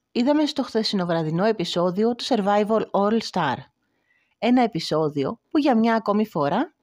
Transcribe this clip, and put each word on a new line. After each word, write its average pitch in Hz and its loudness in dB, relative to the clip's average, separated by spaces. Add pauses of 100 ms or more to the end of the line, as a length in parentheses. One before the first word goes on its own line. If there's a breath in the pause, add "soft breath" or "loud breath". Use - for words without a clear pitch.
(120)
είδαμε 294 2
στο 285 -4
χθεσινοβραδινό 175 -2
επεισόδιο 202 0
του - -10
Survivor 208 0
All 208 2 (120)
Star. 151 -2 (840)
Ένα 247 2
επεισόδιο 156 -2 (100)
που 330 0
για 277 4
μια 226 2
ακόμη 214 0
φορά 175 -2